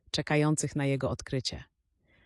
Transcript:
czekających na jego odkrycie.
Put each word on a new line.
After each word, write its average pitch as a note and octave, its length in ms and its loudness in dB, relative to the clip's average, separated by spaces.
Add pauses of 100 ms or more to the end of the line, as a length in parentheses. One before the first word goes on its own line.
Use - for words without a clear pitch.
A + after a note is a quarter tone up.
(160)
czekających D3+ 600 2
na C#3+ 100 0
jego C3+ 240 0
odkrycie. - 540 -6 (600)